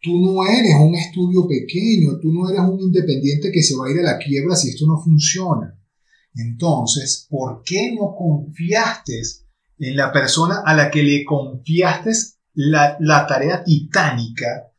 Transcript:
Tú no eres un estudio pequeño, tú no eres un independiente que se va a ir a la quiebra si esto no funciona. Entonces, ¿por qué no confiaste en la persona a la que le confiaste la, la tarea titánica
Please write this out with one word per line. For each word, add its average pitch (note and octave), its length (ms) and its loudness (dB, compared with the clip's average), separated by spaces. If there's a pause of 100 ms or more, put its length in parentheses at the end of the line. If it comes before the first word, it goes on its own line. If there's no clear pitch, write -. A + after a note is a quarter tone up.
Tú F3 180 0
no F#3 280 2
eres A3 320 6
un D#3 160 6
estudio F3+ 540 0
pequeño, D#3+ 720 0
tú D#3 120 0
no F3+ 180 -2
eres G3 100 0
un F#3+ 200 0
independiente E3+ 680 0
que F3 120 2
se C#3 120 0
va C3 120 -6
a C3+ 40 -4
ir E3 100 0
a D#3 120 0
la - 60 -4
quiebra C#3+ 360 -2
si C#3 160 -2
esto D3+ 160 -2
no D#3 160 2
funciona. D#3+ 720 0 (600)
Entonces, B2 960 -4
¿por C3 340 -8
qué A3+ 340 -4
no G3+ 180 -4
confiaste F3 1040 -4 (580)
en C3+ 180 -6
la C3+ 160 0
persona D#3+ 520 0
a D#3 100 2
la D3 160 4
que D3+ 120 2
le C#3+ 220 2
confiaste D#3+ 880 -2 (440)
la, D3 460 2
la D3+ 260 4
tarea C#3+ 380 -2
titánica C3 1040 -2 (100)